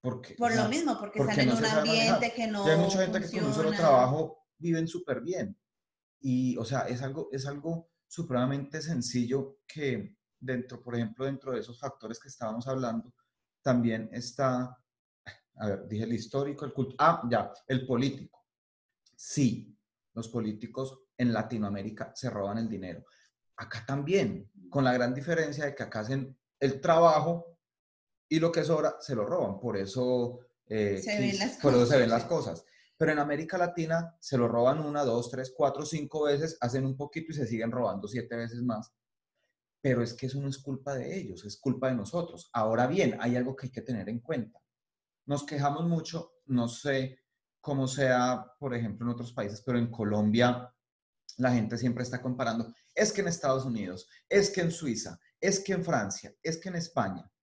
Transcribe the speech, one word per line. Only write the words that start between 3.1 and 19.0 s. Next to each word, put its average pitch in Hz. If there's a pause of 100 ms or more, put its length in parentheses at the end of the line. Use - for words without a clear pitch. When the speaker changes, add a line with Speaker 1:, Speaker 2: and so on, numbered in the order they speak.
Speaker 1:
que 190
con 160
un 135
solo 156
Speaker 2:
funciona. 156
Speaker 1:
trabajo 147 (120)
viven 165
súper 165
bien. 135 (640)
Y, 127
o -
sea, 113
es 123
algo, 139
es 135
algo 156 (160)
supremamente 139
sencillo 131
que 127 (220)
dentro, 123
por 120
ejemplo, 117
dentro 135
de 120
esos 117
factores 113
que -
estábamos 120
hablando, 123 (480)
también 117
está, 127 (760)
a 107
ver, 95
dije 107
el 117
histórico, 139
el 135
cultu-, -
ah, 160
ya, 113 (160)
el 127
político. - (680)